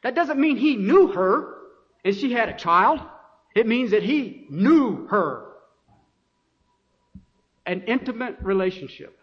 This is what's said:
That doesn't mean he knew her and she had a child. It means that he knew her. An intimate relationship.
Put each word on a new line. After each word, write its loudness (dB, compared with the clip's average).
That -4
doesn't -2
mean 2
he 2
knew 4
her 0
and 0
she -2
had 0
a -10
child. 2
It 2
means 0
that 2
he -4
knew 2
her. -2
An -6
intimate -6
relationship. -6